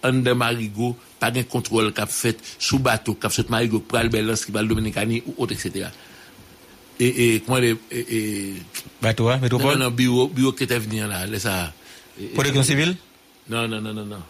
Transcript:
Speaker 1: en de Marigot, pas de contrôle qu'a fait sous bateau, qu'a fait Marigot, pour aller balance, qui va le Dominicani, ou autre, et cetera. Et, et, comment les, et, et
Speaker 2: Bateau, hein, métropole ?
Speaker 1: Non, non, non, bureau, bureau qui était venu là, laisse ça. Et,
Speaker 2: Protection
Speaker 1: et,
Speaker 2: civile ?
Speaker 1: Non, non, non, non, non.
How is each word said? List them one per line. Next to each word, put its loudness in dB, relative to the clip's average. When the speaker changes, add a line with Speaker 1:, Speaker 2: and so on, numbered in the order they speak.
Speaker 1:
en 2
de 4
Marigot, 0
pas 2
de 0
contrôle 0
qu'a -2
fait -2
sous 0
bateau, 0
qu'a -4
fait -2
Marigot, 2
pour -2
aller 2
balance, 0
qui -12
va 0
le 0
Dominicani, 0
ou -10
autre, -2
et -6
cetera. -6
Et, 4
et, 0
comment 0
les, 4
et, -4
et -4
Speaker 2:
Bateau, 2
hein, 2
métropole ? 2
Speaker 1:
Non, 2
non, 2
non, 0
bureau, 4
bureau 2
qui -2
était 0
venu -4
là, -6
laisse -6
ça. -2
Et, -10
Speaker 2:
Protection 2
Speaker 1:
et, 6
Speaker 2:
civile ? 2
Speaker 1:
Non, -2
non, -4
non, -6
non, -8
non. -12